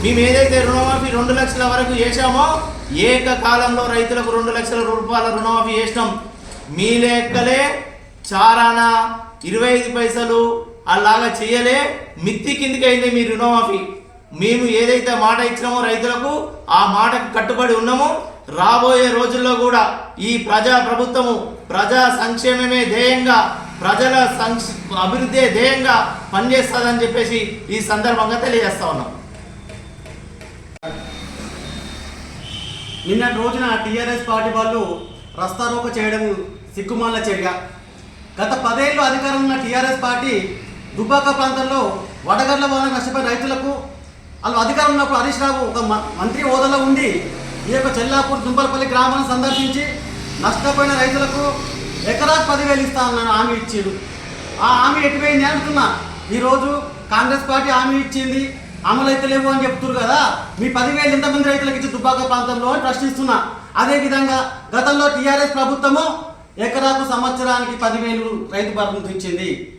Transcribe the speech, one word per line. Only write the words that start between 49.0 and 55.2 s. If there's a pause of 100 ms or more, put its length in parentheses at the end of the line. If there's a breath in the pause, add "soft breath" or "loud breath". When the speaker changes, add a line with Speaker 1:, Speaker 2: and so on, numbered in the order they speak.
Speaker 2:
సందర్శించి (600)
నష్టపోయిన
రైతులకు (680)
ఎకరాకు
పదివేలు
ఇస్తా
అన్న
హామీ
ఇచ్చిండు. (760)
ఆ (100)
హామీ
ఎటుపోయింది